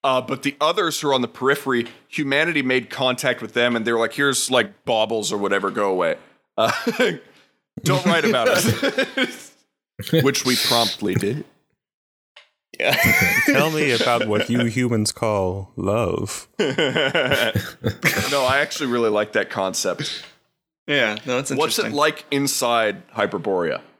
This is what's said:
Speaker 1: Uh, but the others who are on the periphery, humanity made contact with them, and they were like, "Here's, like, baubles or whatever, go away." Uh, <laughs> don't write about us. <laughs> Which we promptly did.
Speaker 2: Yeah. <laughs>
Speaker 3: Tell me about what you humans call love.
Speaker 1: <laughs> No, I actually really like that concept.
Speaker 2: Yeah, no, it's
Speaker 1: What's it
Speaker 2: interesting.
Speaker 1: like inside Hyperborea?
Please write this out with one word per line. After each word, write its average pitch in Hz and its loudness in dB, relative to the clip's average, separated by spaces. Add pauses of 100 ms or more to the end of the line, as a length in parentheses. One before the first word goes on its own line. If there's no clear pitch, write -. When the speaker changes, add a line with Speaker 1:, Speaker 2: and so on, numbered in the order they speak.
Speaker 1:
Uh, 131 2
but 127 -6
the 139 -4
others 165 0
who 143 -2
are - 4
on 127 2
the 120 -2
periphery, 127 0 (220)
humanity 151 0
made 127 0
contact 127 -2
with 107 -12
them, 120 2
and 110 -2
they 120 2
were 113 2
like, 113 0
"Here's, 139 0
like, 117 0
baubles 110 0
or 110 -2
whatever, 98 0
go 101 0
away." 87 2 (400)
Uh, 110 2 (240)
<laughs> 247 0 (640)
don't 185 0
write 165 2
about 226 2
us. 254 0 (580)
<laughs> - 2 (100)
Which 135 2
we 127 2
promptly 110 0
did. 117 -2 (1300)
Speaker 2:
Yeah. - 2
<laughs> - 2
Speaker 3:
Tell 160 4
me 151 0
about 117 2
what 107 0
you 120 2
humans 117 0
call 98 -2
love. 98 -2
Speaker 1:
<laughs> - -20
No, 135 0
I 131 4
actually 151 -4
really 117 2
like 104 0
that 101 0
concept. 95 -4 (640)
Speaker 2:
Yeah, 117 0 (100)
no, 127 0
it's 139 -4
Speaker 1:
What's 147 0
it 214 0
Speaker 2:
interesting. 113 -6
Speaker 1:
like 151 0
inside 120 0
Hyperborea? 90 -2 (200)